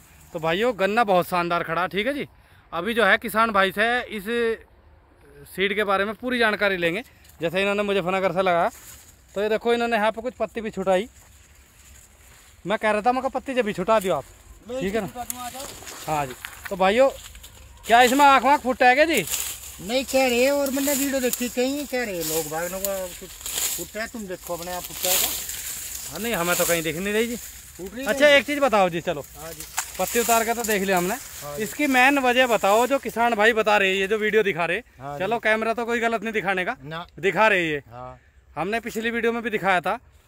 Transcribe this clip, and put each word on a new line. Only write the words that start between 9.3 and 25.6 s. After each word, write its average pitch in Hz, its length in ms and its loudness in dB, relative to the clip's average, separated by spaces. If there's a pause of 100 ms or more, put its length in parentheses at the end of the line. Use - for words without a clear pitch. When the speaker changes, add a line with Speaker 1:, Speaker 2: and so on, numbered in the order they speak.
Speaker 1:
तो 196 80 -2
ये 214 60 0
देखो 220 260 0
इन्होंने 233 220 0
यहाँ 214 160 2
पे 220 100 -10
कुछ 247 120 -6
पत्ती 226 260 -6
भी 214 100 -6
छुटाई। 190 380 0 (1600)
मैं 208 120 -2
कह 214 120 0
रहा 208 120 0
था, 240 100 2
मैं 254 100 -2
कहा, 262 160 -4
"पत्ती 262 160 -6
जब 247 100 0
भी 208 80 -2
छुटा 196 280 2
दियो 185 140 0
आप।" 135 100 -4 (440)
Speaker 2:
मैं 254 120 -8
Speaker 1:
ठीक 196 140 -4
है 226 60 0
ना? 190 60 -6
Speaker 2:
छुटा 240 180 -12
दूँ, - 140 -6
आ 214 120 -10
जाओ। 262 120 -12 (440)
Speaker 1:
हाँ 151 200 0
जी। 127 60 -10 (380)
तो 202 60 -4
भाइयों 214 340 6 (760)
क्या 233 160 8
इसमें 262 220 6
आँख 269 180 8
वाँख 269 180 4
फुटता 247 260 2
है 247 80 8
क्या 294 100 6
जी? 294 200 2 (560)
Speaker 2:
नहीं 226 240 -4
कह 262 240 2
रहे, 247 220 2
और 285 200 0
मैंने 277 240 -2
वीडियो 269 260 -2
देखी, 247 280 -2
कहीं 262 380 -4
कह 247 180 -4
रहे 185 180 -8
लोग, 156 280 -4
भाग 170 220 -6
ने 190 80 -8 (400)
कुछ 185 80 -16 (480)
फुटता 175 240 -10
है, 226 80 -6
तुम 220 180 -12
देखो 175 300 -10
अपने 175 160 -10
आप 180 100 -8
फुटता 170 260 -6
है 185 80 2 (920)